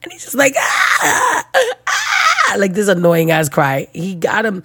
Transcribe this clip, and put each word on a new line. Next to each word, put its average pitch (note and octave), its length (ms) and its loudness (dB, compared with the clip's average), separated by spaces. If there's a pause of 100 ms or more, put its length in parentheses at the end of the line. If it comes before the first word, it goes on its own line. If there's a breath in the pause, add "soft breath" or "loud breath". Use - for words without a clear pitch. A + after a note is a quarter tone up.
And - 100 -16
he's - 120 -18
just - 100 -12
like, C#4 240 2
Ah, - 960 0
ah, E5 1040 0
like, G3 160 0
this G#3 140 0
annoying E3+ 420 4
ass D#3+ 180 2
cry. C#3 440 0
He F#3 220 -6
got G3 300 -2
him. G3 200 -2